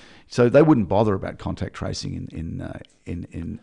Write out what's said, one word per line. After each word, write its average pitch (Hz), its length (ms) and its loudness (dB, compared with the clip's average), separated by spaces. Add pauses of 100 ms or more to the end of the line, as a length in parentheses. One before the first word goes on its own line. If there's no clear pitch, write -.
(280)
so 120 200 4
they 135 140 8
wouldn't 135 260 4
bother 104 260 2
about 90 240 -6
contact 87 360 -6
tracing 92 400 -8
in, 85 140 -8
in, 87 320 -8
uh, - 180 -10 (260)
in, 90 280 -8
in 85 300 -10